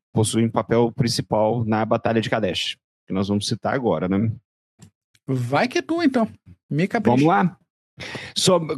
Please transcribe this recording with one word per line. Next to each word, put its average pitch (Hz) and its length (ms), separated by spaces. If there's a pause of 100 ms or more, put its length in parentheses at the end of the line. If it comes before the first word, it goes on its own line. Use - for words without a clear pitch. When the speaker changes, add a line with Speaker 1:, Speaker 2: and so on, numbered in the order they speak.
(140)
Speaker 1:
possuem 113 360
papel 113 420
principal 113 720
na 110 220
Batalha 113 340
de 110 100
Kadesh, 104 480 (300)
que 92 60
nós 95 160
vamos 101 180
citar 107 260
agora, 92 360
né? 101 200 (960)
Speaker 2:
Vai 131 440
que 294 80
é 349 40
tu, 339 220
então. 254 240 (420)
Me 151 180
capricha. 120 280
Speaker 1:
Vamos 139 120
lá. 185 300 (760)
Só, 185 240 (180)